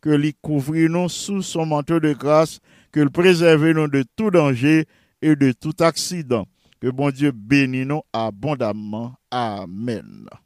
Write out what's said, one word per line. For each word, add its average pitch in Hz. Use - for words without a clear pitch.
que 151
lui 147
couvre 151
nous 165
sous 196
son 170
manteau 156
de 156
grâce, 151
que 151
le 147
préserve 165
nous 156
de 139
tout 220
danger 151
et 151
de 135
tout 156
accident. 156
Que 120
bon 135
Dieu 139
bénisse 131
nous 147
abondamment. 113
Amen. 98